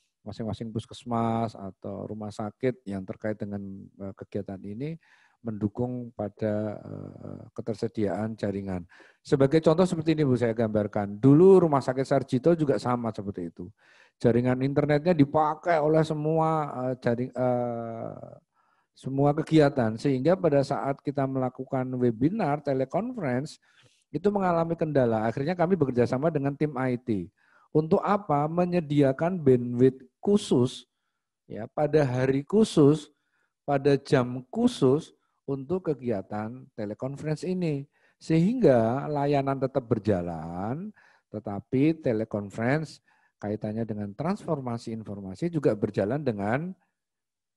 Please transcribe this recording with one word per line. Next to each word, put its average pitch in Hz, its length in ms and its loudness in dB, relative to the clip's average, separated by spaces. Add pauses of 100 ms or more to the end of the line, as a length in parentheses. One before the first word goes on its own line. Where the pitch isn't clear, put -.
(260)
masing-masing 110 480 -8
puskesmas 117 800 -4
atau 98 560 -12
rumah 107 240 -10
sakit 117 540 -4
yang 98 180 -6
terkait 107 320 -6
dengan, 101 240 -8 (400)
eh, 98 160 -10
kegiatan 98 480 -10
ini 139 320 -10 (460)
mendukung 120 720 -6
pada, 104 640 -4
eh, - 720 -14
ketersediaan 107 840 -4
jaringan. 98 480 -6 (380)
Sebagai 139 400 2
contoh 165 240 4
seperti 160 320 0
ini 151 80 2
Bu, 127 160 4
saya 113 160 0
gambarkan. 104 640 -2
Dulu 170 480 8
Rumah 135 160 0
Sakit 131 240 -2
Sarjito 139 480 2
juga 135 240 0
sama 120 320 -2
seperti 95 400 -8
itu. 90 160 -14 (480)
Jaringan 123 480 2
internetnya 147 480 2
dipakai 151 640 2
oleh 156 220 4
semua, 156 720 0 (160)
eh, 131 100 -2
jaring-, 123 380 -4
eh, 117 1040 -4 (540)
semua 139 400 0
kegiatan, 143 640 4
sehingga 143 380 2
pada 143 260 2
saat 131 400 -4
kita 139 240 -2
melakukan 131 640 -4
webinar, 143 720 0
teleconference, 147 960 -4 (540)
itu 175 160 0
mengalami 170 480 0
kendala. 123 500 2
Akhirnya 139 240 -2
kami 175 240 0
bekerja 123 320 2
sama 135 240 0
dengan 139 240 -2
tim 151 220 -2
I 127 180 0
T. 101 320 -4 (460)
Untuk 156 260 4
apa? 156 460 0
Menyediakan 165 960 2
bandwidth 127 640 4 (160)
khusus, 170 640 2 (640)
ya, 104 160 -10
pada 151 400 0
hari 131 400 0
khusus, 156 640 4 (560)
pada 143 320 2
jam 127 480 0
khusus 131 640 2 (320)
untuk 139 480 -4
kegiatan 117 720 -6 (160)
teleconference 135 640 -8
ini. 160 480 -4 (320)
Sehingga 151 880 2
layanan 139 480 0
tetap 131 320 -2
berjalan, 98 1040 -4 (400)
tetapi 127 640 -2
teleconference 113 1040 -2 (400)
kaitannya 107 400 -4
dengan 104 320 -8
transformasi 139 800 -6
informasi 101 560 -8
juga 147 240 0
berjalan 110 480 -2
dengan 123 480 -2 (880)